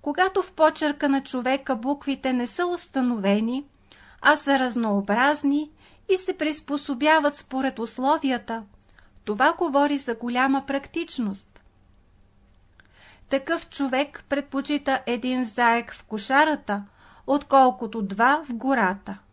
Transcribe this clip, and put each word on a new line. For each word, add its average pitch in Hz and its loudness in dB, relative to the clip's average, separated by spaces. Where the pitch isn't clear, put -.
Когато 370 0
в - -8
почерка 311 2
на 269 2
човека 262 -2
буквите 269 -4
не 240 -2
са 359 -4
установени, 247 -2
а 294 6
са 277 0
разнообразни – 247 0
и - 2
се 370 -6
приспособяват 294 0
според 262 -6
условията, 247 -2
това 254 2
говори 285 2
за 240 -4
голяма 254 0
практичност. 269 -6
Такъв 294 -2
човек 277 -4
предпочита 285 -2
един 254 -2
заек 233 0
в - -20
кошарата, 262 0
отколкото 254 2
два 233 2
в 240 -6
гората. 208 -2